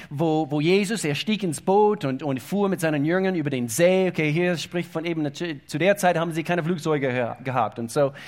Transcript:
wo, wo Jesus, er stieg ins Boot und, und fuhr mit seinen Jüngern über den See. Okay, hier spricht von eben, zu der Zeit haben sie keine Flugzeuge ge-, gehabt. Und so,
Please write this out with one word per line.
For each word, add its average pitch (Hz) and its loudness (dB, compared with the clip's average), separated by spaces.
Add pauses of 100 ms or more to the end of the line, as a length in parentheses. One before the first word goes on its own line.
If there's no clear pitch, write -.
wo, 156 0
wo 147 0
Jesus, 190 2
er 147 0
stieg 208 -2
ins 160 -2
Boot 208 2
und, 135 -4
und 131 -2
fuhr 196 0
mit 190 -2
seinen 151 0
Jüngern 190 2
über 147 -2
den 123 -2
See. 180 4
Okay, 156 0
hier 175 0
spricht 170 -6
von 160 -6
eben, 160 -4
zu 156 -8
der 190 4
Zeit 180 2
haben 165 -2
sie 160 -4
keine 175 0
Flugzeuge 151 0
ge-, 123 -2
gehabt. 123 -2
Und 117 -8
so, 139 2 (140)